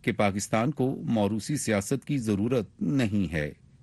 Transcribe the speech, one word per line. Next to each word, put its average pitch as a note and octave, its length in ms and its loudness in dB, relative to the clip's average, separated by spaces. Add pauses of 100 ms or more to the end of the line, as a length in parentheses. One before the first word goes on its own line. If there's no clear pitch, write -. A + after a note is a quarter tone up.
کہ A#2+ 100 0
پاکستان G#2+ 600 0
کو C3 320 -2
موروثی A2 540 0
سیاست A2 480 0
کی D3 120 0
ضرورت A2 640 0
نہیں G#2 520 0
ہے۔ D2 180 -2 (320)